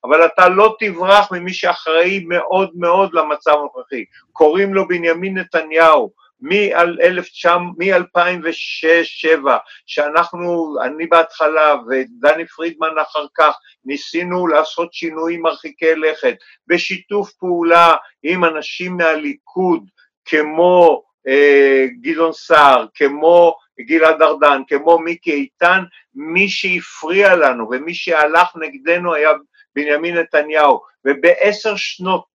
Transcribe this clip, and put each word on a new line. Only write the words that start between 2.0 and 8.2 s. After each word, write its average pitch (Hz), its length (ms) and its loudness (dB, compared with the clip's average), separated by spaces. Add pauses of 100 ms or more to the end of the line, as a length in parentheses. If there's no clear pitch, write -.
מאוד 180 480 -2
מאוד 175 380 0
למצב 151 380 0
הנוכחי. 135 540 -4 (260)
קוראים 185 420 2
לו 190 140 -2
בנימין 175 500 -4
נתניהו. 160 720 2 (300)
מ-, 196 340 -2
על-, 170 260 0
אלף 175 280 0
תשע, 175 280 -2 (200)
מאלפיים 180 680 -2